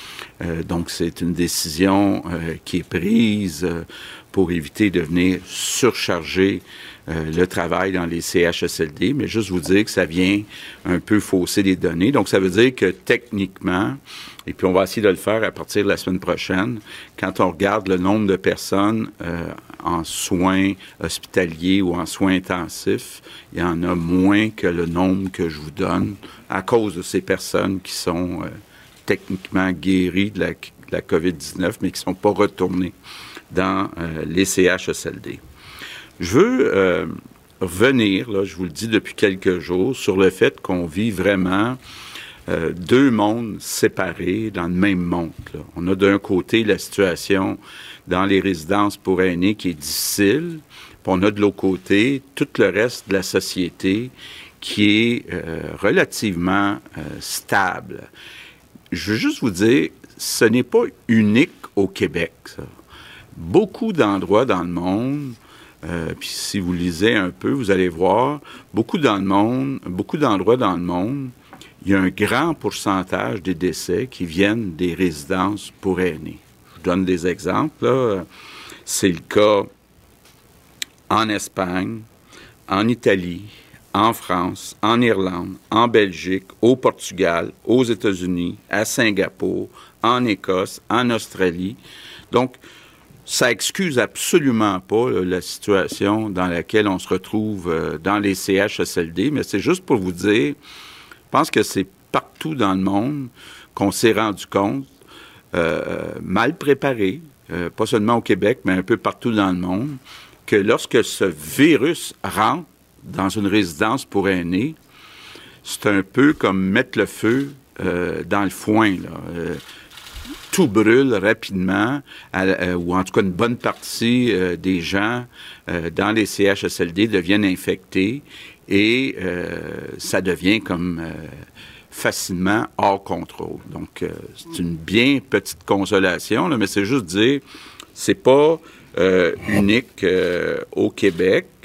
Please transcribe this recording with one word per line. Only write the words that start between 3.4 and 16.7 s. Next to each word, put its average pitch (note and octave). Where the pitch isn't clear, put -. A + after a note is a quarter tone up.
euh, E2+
pour F2+
éviter F2
de F2
venir F2+
surcharger, F#2
euh, D#2+
le F2
travail F2
dans F2+
les E2+
C F2
H E2+
S -
L D2+
D, A2+
mais A2+
juste G2
vous F2+
dire F#2
que -
ça F#2
vient F#2
un F2
peu G#2+
fausser F#2+
les F#2+
données. F2+
Donc, A#2
ça G#2
veut F#2+
dire A#2
que G#2
techniquement, G2+
et -
puis -
on F#2
va F#2+
essayer G#2
de G#2
le F#2
faire A2
à F#2
partir -
de G2+
la F2+
semaine F#2
prochaine, G2